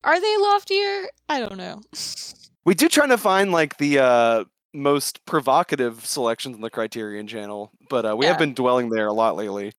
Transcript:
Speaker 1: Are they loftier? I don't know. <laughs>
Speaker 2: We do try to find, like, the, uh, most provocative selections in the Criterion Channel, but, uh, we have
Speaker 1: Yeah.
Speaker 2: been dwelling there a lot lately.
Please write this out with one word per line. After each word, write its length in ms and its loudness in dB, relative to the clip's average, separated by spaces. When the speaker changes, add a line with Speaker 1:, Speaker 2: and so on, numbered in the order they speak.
Speaker 1:
Are 160 2
they 180 0
loftier? 680 -2
I 100 -2
don't 180 -8
know. 300 -14
<laughs> 40 -20
Speaker 2:
We 100 4
do 140 2
try 180 4
to 100 4
find, 340 2
like, 260 0
the, 220 2
uh, 440 4
most 520 -2
provocative 800 0
selections 500 -4
in 60 -16
the 80 -8
Criterion 560 -8
Channel, 460 -12
but, 160 0
uh, 120 -2
we 100 0
have 80 2
Speaker 1:
Yeah. 100 -6
Speaker 2:
been 80 -6
dwelling 360 0
there 180 -2
a 60 -2
lot 220 0
lately. 440 -8